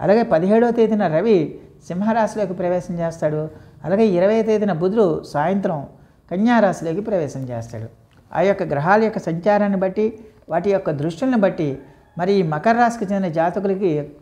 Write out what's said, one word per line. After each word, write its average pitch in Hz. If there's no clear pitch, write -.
అలాగే 214
పదిహేడవ 220
తేదీన 220
రవి 170
సింహరాశిలోకి 208
ప్రవేశం 180
చేస్తాడు. 156
అలాగే 196
ఇరవై 202
తేదీన 214
బుధుడు 180
సాయంత్రం 170
కన్యా 226
రాశిలోకి 175
ప్రవేశం 170
చేస్తాడు. 117
ఆ -
యొక్క 190
గ్రహాల 160
యొక్క 214
సంచారాన్ని 202
బట్టి, 202
వాటి 175
యొక్క 185
దృష్టిని 170
బట్టి, 170
మరి 180
ఈ 196
మకర 160
రాశికి 226
చెందిన 190
జాతకులకి, 175